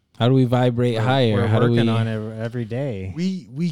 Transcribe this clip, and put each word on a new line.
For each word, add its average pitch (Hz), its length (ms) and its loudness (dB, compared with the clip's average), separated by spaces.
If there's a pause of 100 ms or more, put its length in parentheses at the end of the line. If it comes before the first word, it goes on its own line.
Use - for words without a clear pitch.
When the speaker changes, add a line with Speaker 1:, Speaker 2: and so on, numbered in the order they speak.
(180)
Speaker 1:
How 113 100 2
do 135 60 4
we 131 100 6
vibrate 123 500 0
Speaker 2:
We're, 110 80 0
Speaker 1:
higher? 127 320 2
Speaker 2:
we're 101 120 2
Speaker 1:
How 110 140 2
do 120 100 4
Speaker 2:
working 117 160 2
Speaker 1:
we 113 60 2
Speaker 2:
on 113 160 0
it 110 300 -6
every 117 260 -6
day. 110 500 -6
Speaker 3:
We, 180 380 -6
we, 165 200 -4